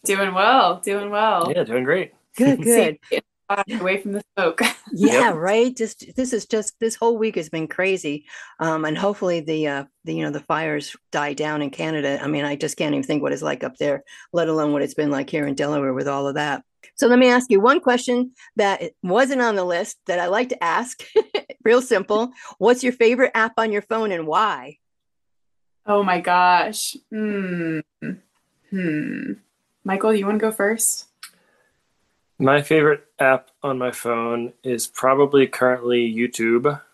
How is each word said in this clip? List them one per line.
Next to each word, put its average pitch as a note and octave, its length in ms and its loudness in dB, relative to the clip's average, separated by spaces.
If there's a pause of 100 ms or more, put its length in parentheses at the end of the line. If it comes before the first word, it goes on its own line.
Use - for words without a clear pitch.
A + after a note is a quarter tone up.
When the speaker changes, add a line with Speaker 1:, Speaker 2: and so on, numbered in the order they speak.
Speaker 1:
Doing G3 300 0
well, F#3+ 500 4
doing G3+ 260 -4
well. G3+ 460 0
Speaker 2:
Yeah, F3 80 0
doing B2 200 -2
great. D#3+ 300 -2 (220)
Speaker 3:
Good, C4 260 2
Speaker 1:
<laughs> - 20 -6
Speaker 3:
good. A3 340 4 (120)
Speaker 1:
Safe - 120 -2 (460)
and G#3+ 140 -6
away F#3+ 200 -2
from G3+ 100 -8
the G3+ 120 -6 (120)
smoke. F3+ 300 0
<laughs> A3+ 60 0 (220)
Speaker 3:
Yeah, A#3 360 4
Speaker 2:
Yep. F3 60 0
Speaker 3:
right? A3 380 2
Just, - 440 -8
this B3+ 160 -2
is A3+ 120 -4
just, G#3+ 360 -4
this A3+ 140 -2
whole A#3 220 0
week G#3+ 200 -2
has D#3+ 100 -6
been D#3+ 220 -6
crazy. F3 560 -2 (340)
Um, D#3+ 240 0
and D#3 140 -2
hopefully F#3+ 420 -2
the, D#3 300 -2
uh, C#3+ 140 -6 (200)
the, D#3+ 100 -8
you D#3+ 80 -6
know, D3+ 100 -4
the D3 100 -8
fires D3+ 560 -4 (140)
die D3 200 -2
down D3+ 300 -4
in C#3+ 80 -4
Canada. D3 520 -4
I C#3+ 60 -6
mean, D3 160 -2
I D3 140 -4
just D3 180 -6
can't D3+ 180 -2
even C#3 100 -2
think D3+ 180 -2
what C#3+ 100 -2
it's C#3+ 100 -4
like C#3+ 220 -4
up C3 140 -10
there, C#3+ 260 -2 (300)
let E3+ 160 0
alone D3+ 240 0
what C#3+ 80 0
it's C3+ 140 -4
been D3+ 160 0
like C#3 180 -4
here D3+ 180 -2
in C#3 80 -4
Delaware C#3+ 380 -2
with C3+ 160 -4
all C#3 180 -4
of C#3 80 -6
that. D3 300 -4 (300)
So C#4 120 2
let B3 120 6
me B3+ 100 8
ask B3 200 2
you G3 120 6
one C4+ 180 4
question B3 520 0 (260)
that G3+ 240 0 (200)
wasn't B3 400 2
on A3+ 140 2
the F#3 80 0
list F3+ 340 -4 (100)
that F3+ 120 -2
I F3 80 -2
like A#3 220 0
to - 120 -6
ask. F3 400 -2 (320)
<laughs> - 300 -8
Real A#3+ 180 6
simple. A3 520 0 (240)
What's B3 260 4
your B3 80 2
favorite B3 420 4
app A3+ 240 0
on A3 140 0
your G3+ 120 -2
phone A3 280 -4
and E3 160 -6
why? D#3 520 -2 (1040)
Speaker 1:
Oh G#3 180 2
my F3+ 160 2
gosh. F3+ 800 2 (140)
Hmm. F#3 680 -4 (920)
Hmm. D#3 640 -4 (520)
Michael, G3+ 280 0
you G3+ 120 0
wanna G#3+ 120 0
go A3 140 0
first? A3 560 -2 (1300)
Speaker 2:
My C#3 260 2
favorite D3+ 420 2 (140)
app C3 320 2 (100)
on C#3 160 -4
my B2 140 -2
phone A#2 600 -4 (100)
is A#2+ 240 -4
probably C#3 580 4
currently B2 680 0
YouTube A#2+ 680 0 (120)